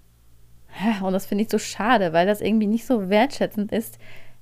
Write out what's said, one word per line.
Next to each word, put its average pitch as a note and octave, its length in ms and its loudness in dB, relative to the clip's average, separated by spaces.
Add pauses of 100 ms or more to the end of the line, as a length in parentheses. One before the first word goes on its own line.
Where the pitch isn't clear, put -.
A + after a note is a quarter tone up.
(1000)
Und F#3+ 120 -2
das F#3+ 120 0
finde G3 180 0
ich A3+ 60 -6
so G#3+ 80 0
schade, G3+ 560 0
weil E3+ 140 4
das G#3 140 0
irgendwie G#3+ 260 2
nicht A3+ 180 0
so G3+ 240 0
wertschätzend G#3 600 0
ist, - 260 -6 (440)